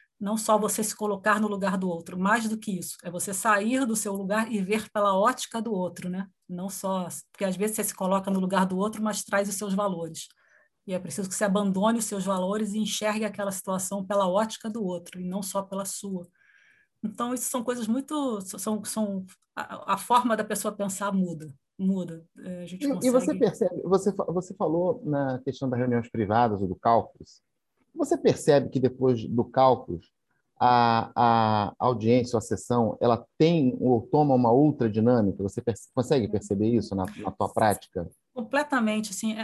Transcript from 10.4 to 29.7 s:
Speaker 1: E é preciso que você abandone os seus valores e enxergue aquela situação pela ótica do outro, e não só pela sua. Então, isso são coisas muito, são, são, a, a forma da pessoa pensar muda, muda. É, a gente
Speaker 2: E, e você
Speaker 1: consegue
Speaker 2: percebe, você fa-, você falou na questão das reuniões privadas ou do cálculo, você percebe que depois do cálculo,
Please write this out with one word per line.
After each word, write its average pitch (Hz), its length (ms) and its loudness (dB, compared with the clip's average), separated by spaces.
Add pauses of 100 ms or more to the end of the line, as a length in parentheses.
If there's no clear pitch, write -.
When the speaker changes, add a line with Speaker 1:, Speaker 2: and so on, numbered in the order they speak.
Speaker 1:
E 185 40 -4
é 180 60 0
preciso 185 300 -6
que - 60 -8
você 214 100 0
abandone 202 540 2
os 220 60 -4
seus 196 200 -4
valores 196 480 -2
e 220 60 -4
enxergue 214 440 -2
aquela 202 280 -4
situação 190 520 -4
pela 202 240 0
ótica 214 420 -2
do 220 140 -6
outro, 180 380 -8
e - 20 -8
não 185 200 -6
só 196 180 -4
pela 196 240 -6
sua. 190 420 -8 (760)
Então, 240 280 -4
isso 247 160 -4
são 247 160 -4
coisas 247 240 -4
muito, 262 540 -2
são, 214 420 -6
são, 202 400 -4 (320)
a, - 380 -6
a 190 40 -2
forma 240 380 2
da 214 80 -2
pessoa 214 320 -4
pensar 202 380 -4
muda, 170 340 -2 (300)
muda. 175 480 -2 (140)
É, 180 240 -10
a - 20 -12
gente 185 180 -12
Speaker 2:
E, 285 40 0
e 247 240 2
você 254 160 4
Speaker 1:
consegue 285 120 0
Speaker 2:
percebe, 185 440 0
você 190 300 2
fa-, - 120 -2
você 180 300 -4
falou 170 500 0
na 139 400 0
questão 131 240 -4
das 123 100 0
reuniões 120 300 0
privadas 110 500 2
ou 98 80 -2
do 90 80 -4
cálculo, - 480 2 (720)
você 320 240 0
percebe 143 520 4
que 135 100 -2
depois 127 460 2
do 117 200 0
cálculo, 127 540 2 (600)